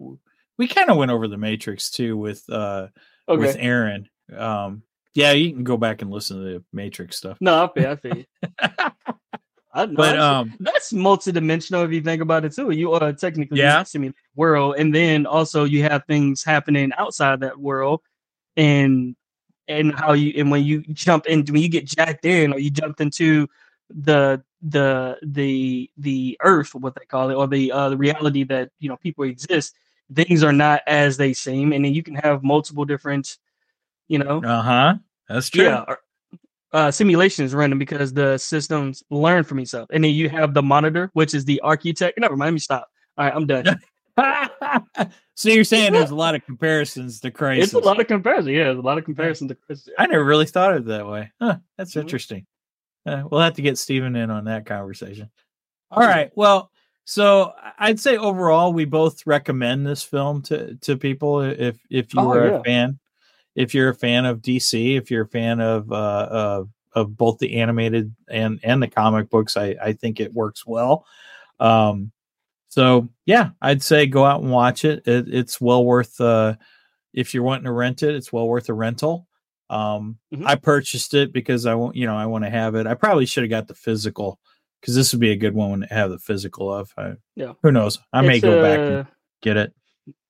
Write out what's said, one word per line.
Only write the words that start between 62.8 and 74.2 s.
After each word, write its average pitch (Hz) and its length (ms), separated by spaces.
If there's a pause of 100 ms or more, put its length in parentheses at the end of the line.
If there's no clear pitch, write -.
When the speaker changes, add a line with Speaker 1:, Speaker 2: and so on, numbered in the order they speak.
Speaker 1:
if 123 200
you're 131 160
a 117 40
fan 123 320
of 117 160
D 127 160
C, 120 380
if 131 140
you're 113 140
a 107 40
fan 117 320
of, 113 320
uh, 107 380
of, 104 380 (260)
of 107 220
both 113 220
the 117 220
animated 113 520 (160)
and, 110 360
and 127 180
the 113 60
comic 110 420
books, 110 260
I, 101 240
I 107 120
think 110 260
it 107 160
works 110 320
well. 120 400 (540)
Um, 110 500 (600)
so 127 380 (160)
yeah, 208 260 (120)
I'd 139 200
say 151 240
go 135 200